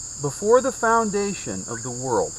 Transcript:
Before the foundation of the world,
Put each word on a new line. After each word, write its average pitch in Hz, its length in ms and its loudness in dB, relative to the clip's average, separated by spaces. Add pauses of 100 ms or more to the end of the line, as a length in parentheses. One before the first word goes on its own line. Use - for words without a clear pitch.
(220)
Before 208 400 4
the 254 100 0
foundation 202 960 0
of 117 160 -8
the 127 80 -6
world, 120 480 0